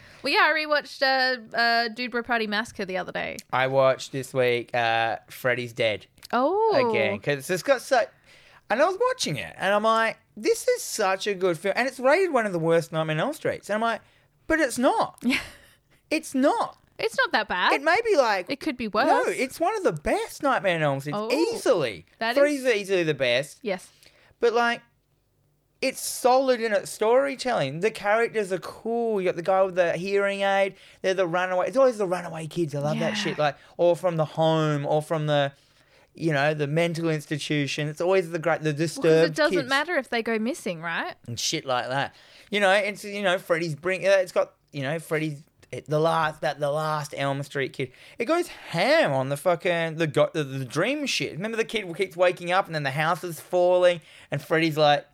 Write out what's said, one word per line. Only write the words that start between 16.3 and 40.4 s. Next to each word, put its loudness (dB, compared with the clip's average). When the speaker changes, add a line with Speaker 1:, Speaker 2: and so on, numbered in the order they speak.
Speaker 2:
not. 0
Speaker 1:
It's -4
not 0
that 0
bad. 2
Speaker 2:
It 0
may 4
be, 4
like, 2
Speaker 1:
It -6
could -4
be -6
Speaker 2:
no, -6
Speaker 1:
worse. 4
Speaker 2:
it's -4
one 0
of -6
the 2
best -4
Nightmare 2
on -2
Elm 0
Streets, -6
Speaker 1:
Oh. -4
Speaker 2:
easily. 0
Speaker 1:
That -2
Speaker 2:
Three's 2
Speaker 1:
is 4
Speaker 2:
easily 0
the 0
best. 0
Speaker 1:
Yes. -8
Speaker 2:
But, 2
like, 0
it's -2
solid 2
in -2
its -2
storytelling. 0
The 0
characters -2
are -2
cool. -4
You -2
got 0
the -8
guy 2
with -2
the 2
hearing 0
aid. 2
They're 2
the 0
runaway. 0
It's -4
always 4
the -2
runaway -6
kids. -4
I -4
love -2
that -2
Speaker 1:
Yeah. -4
Speaker 2:
shit. -4
Like, 0
or 4
from -2
the 2
home, 2
or 2
from -2
the, 2
you -2
know, 2
the -2
mental 0
institution. -2
It's -8
always 2
the -4
great, 0
the 0
Speaker 1:
Well, 0
'cause -6
Speaker 2:
disturbed 4
Speaker 1:
it -8
doesn't 2
Speaker 2:
kids. -2
Speaker 1:
matter 0
if -2
they -2
go -2
missing, -6